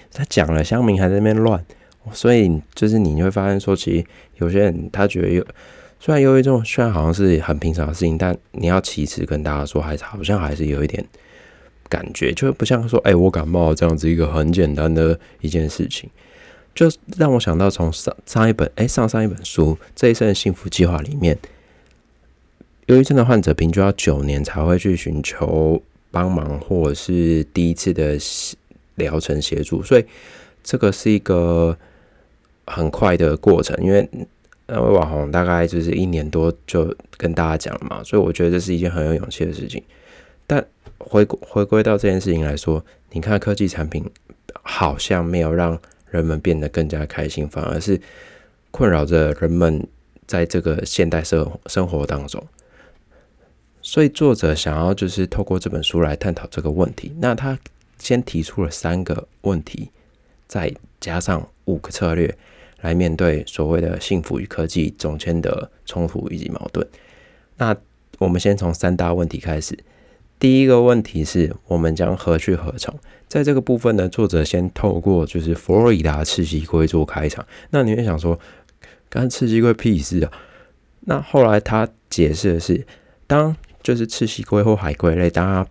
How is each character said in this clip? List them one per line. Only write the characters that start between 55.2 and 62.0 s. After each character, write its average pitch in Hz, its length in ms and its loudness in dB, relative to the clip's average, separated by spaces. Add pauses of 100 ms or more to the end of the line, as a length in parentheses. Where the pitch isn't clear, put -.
透 98 180 -6
过 92 140 -2
这 87 100 -8
本 80 140 -6
书 85 180 -2
来 76 160 0
探 - 180 -4
讨 - 120 -12
这 - 160 -8
个 78 80 -4
问 82 240 0
题。 143 260 -14
那 123 140 0
他 131 240 -4 (400)
先 123 240 -2
提 82 200 -4
出 92 220 -4
了 76 60 -4
三 87 340 -4
个 - 240 -6 (140)
问 90 200 -2
题， - 280 -14 (560)
再 - 280 -4 (240)
加 85 220 -6
上 82 260 -2 (200)
五 90 100 -2
个 - 140 -12
策 82 240 -2